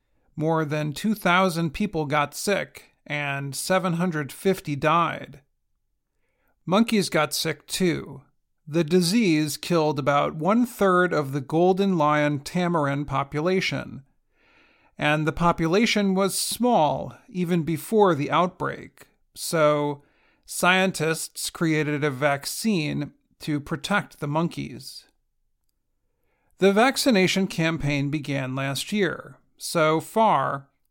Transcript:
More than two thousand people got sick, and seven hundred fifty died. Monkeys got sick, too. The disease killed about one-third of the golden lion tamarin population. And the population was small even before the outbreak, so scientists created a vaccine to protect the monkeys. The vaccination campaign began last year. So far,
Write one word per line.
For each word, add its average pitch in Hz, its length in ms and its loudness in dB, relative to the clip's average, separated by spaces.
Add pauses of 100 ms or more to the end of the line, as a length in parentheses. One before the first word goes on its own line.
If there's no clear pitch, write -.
(340)
More 160 300 0
than 151 300 -4
two 214 200 -2
thousand 175 580 2
people 160 340 -2
got 143 280 -2
sick, - 600 -6 (100)
and 139 480 -6
seven 180 420 0
hundred 160 360 -2
fifty 175 460 -2
died. 156 640 0 (1200)
Monkeys 208 440 2
got 151 240 0
sick, - 340 -6
too. 139 540 -2 (440)
The 160 200 0
disease 170 720 2
killed 151 420 0
about 147 360 2
one-third 180 760 2
of 143 200 0
the 143 80 -4
golden 185 560 2
lion 147 420 2
tamarin 147 640 -2
population. 143 1000 -4 (920)
And 151 300 0
the 151 60 0
population 185 840 2
was 190 240 0
small 156 800 0 (100)
even 180 360 0
before 170 520 4
the 139 160 -2
outbreak, 147 760 -4 (260)
so 147 720 0 (420)
scientists 180 1040 0
created 151 520 -2
a 151 80 0
vaccine 143 1040 -2 (300)
to 147 180 -4
protect - 640 -6
the 147 60 -6
monkeys. 143 760 -6 (1600)
The 196 140 4
vaccination 202 760 4
campaign 147 600 -2
began 139 460 -4
last 135 380 -4
year. 190 420 -2 (220)
So 156 420 2
far, 143 680 0 (220)